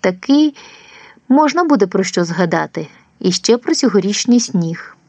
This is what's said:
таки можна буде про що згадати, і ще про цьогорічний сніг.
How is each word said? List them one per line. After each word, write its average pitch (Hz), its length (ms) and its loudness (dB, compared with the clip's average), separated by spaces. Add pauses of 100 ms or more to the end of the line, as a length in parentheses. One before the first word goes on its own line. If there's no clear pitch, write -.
таки 277 520 0 (760)
можна 302 340 2
буде 247 240 2
про 190 160 -2
що 180 200 -4
згадати, 165 640 -4 (320)
і 185 120 0
ще 226 260 0
про 320 180 -2
цьогорічний 208 640 0
сніг. 170 580 -6 (120)